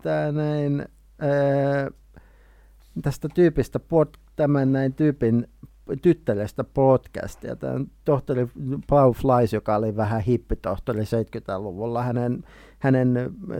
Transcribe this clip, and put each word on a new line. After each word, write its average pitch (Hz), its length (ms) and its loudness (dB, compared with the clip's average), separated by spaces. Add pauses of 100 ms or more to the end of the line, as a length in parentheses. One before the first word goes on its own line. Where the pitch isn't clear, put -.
tää 151 300 -2
näin, 147 520 -2 (340)
ää, 139 720 0 (1120)
tästä 147 320 -4
tyypistä 160 440 2
pod-, 156 400 0 (180)
tämän 143 360 2
näin 135 220 0
tyypin 120 540 0 (540)
tyttärestä 117 640 0
podcastia. - 920 0
Tää 131 160 -6
on 131 140 -4 (180)
tohtori 131 420 0 (420)
Paul 139 240 6
Flies, 123 400 2
joka 107 240 0
oli 107 200 -2
vähän 110 240 0
hippitohtori 107 840 -2
seitsemänkymmentäluvulla. 107 960 -4
Hänen, 120 420 -2 (340)
hänen 127 520 2 (300)